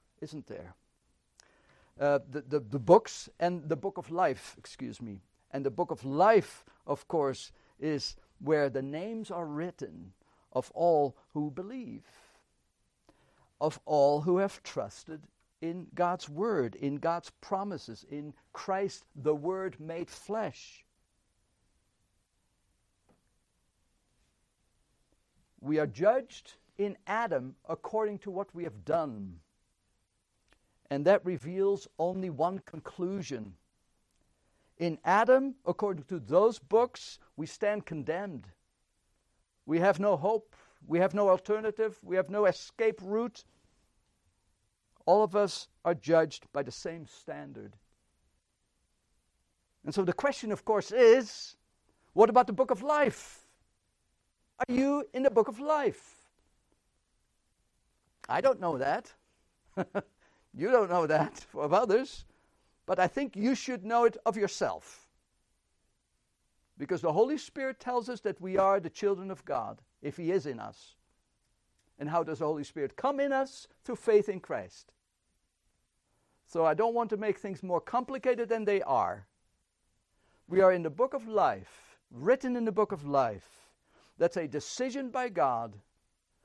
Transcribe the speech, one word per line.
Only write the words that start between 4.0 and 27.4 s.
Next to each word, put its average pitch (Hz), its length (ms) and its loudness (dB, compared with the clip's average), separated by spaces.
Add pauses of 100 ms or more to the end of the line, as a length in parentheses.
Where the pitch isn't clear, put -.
life, 165 480 -2
excuse - 440 -14
me. 101 180 -12 (300)
And 139 140 -6
the 139 60 -4
book 170 200 -4
of 143 140 -10
life, 175 600 2 (220)
of 143 200 -6
course, 139 460 -4 (260)
is 151 380 -4 (220)
where 147 320 0
the 131 120 -4
names 190 480 -8
are 175 160 -6
written 131 640 -10 (400)
of 127 220 -4
all 151 420 2 (160)
who 151 180 -4
believe, 185 540 -12 (1600)
of 151 240 -2
all 147 380 4
who 175 160 2
have 196 240 -2
trusted 151 600 -10 (380)
in 170 340 -8
God's 175 340 -2
word, 151 480 -2
in 139 200 -2
God's 165 340 -4 (100)
promises, 190 720 -6
in 147 240 -12 (180)
Christ, - 520 -4 (100)
the 147 200 0
Word 185 440 -6
made 165 320 -10
flesh. - 720 -10 (4000)
We 151 180 -2
are 151 80 2
judged 208 680 -2 (240)
in 202 180 -4 (100)
Adam 170 480 -4 (140)